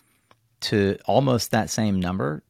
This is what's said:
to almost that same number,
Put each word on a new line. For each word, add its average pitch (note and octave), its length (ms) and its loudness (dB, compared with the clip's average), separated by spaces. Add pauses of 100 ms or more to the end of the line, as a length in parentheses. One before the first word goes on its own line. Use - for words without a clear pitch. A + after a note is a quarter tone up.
(580)
to G2+ 480 0
almost B2+ 440 2
that A2 200 0
same G#2 300 0
number, G#2 500 -4